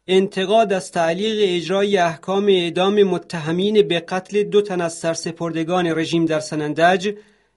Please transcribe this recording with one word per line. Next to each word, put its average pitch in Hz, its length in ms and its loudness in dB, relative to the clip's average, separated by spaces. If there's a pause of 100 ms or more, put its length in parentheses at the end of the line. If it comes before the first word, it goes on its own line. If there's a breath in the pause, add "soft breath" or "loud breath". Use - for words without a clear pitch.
انتقاد 190 680 2
از 185 180 -4
تعلیق 185 500 -2
اجرای 190 560 0
احکام 185 500 0
اعدام 185 560 2
متهمین 180 800 0
به 170 180 0
قتل 185 420 -4
دو 202 200 2
تن 190 180 -4
از 170 140 -4
سرسپردگان 170 920 -4
رژیم 160 400 0
در 156 140 -2
سنندج، 165 720 0 (420 loud breath)